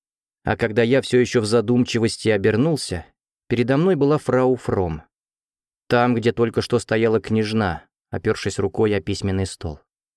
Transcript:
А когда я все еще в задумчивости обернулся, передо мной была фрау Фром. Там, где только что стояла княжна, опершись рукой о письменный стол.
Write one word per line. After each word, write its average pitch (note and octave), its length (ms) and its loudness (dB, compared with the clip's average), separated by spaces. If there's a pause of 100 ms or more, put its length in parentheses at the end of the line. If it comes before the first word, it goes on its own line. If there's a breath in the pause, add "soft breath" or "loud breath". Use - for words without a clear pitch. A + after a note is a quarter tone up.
(420)
А G#2+ 140 -2
когда A2+ 260 0
я B2 180 4
все B2 200 2
еще B2 200 2
в G#2+ 40 -2
задумчивости A#2 840 0
обернулся, G#2+ 800 0 (400)
передо A#2+ 300 0
мной F3+ 180 2
была C#3+ 240 2
фрау B2+ 380 2
Фром. F2 480 -4 (840)
Там, B2 240 2
где A2+ 180 0
только A#2 300 0
что - 160 -2
стояла A2+ 420 0
княжна, G#2+ 600 -2 (280)
опершись G2+ 500 -4
рукой G#2 340 0
о G2 60 0
письменный F#2+ 440 -2
стол. D#2+ 360 -10 (360)